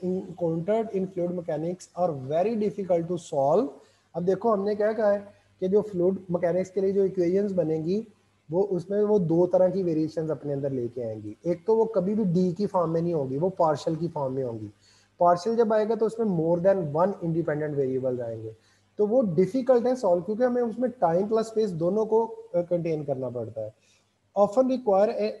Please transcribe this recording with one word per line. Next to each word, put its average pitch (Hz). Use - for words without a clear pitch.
encountered 185
in 185
fluid 175
mechanics 170
are 175
very 190
difficult 185
to 175
solve।" 156
अब 180
देखो 190
हमने 202
क्या 208
कहा 214
है 202
कि 185
जो 202
फ्लूइड 190
मैकेनिक्स 175
के 202
लिए 190
जो 196
equations 190
बनेंगी 170
वो 170
उसमें 196
वो 208
दो 170
तरह 185
की 190
variations 156
अपने 143
अंदर 139
लेके 120
आएंगी। 110
एक 170
तो 220
वो 226
कभी 196
भी 220
D 185
की 202
form 170
में 165
नहीं 170
होगी, 135
वो 175
partial 160
की 165
form 139
में 135
होंगी। 113
Partial 175
जब 226
आएगा 214
तो 220
उसमें 220
more 170
than 190
one 180
independent 156
variable 131
आएंगे, 113
तो 208
वो 240
difficult 240
है 254
solve 180
क्योंकि 214
हमें 247
उसमें 240
time 180
plus 220
space 220
दोनों 202
को, 220
अ, 196
contain 165
करना 131
पड़ता 110
है। 107
Often 208
require 214
a 214